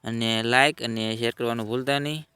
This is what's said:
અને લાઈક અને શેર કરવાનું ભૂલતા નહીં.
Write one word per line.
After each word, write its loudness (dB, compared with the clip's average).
અને -2
લાઈક 4
અને -4
શેર 0
કરવાનું -2
ભૂલતા -2
નહીં. -6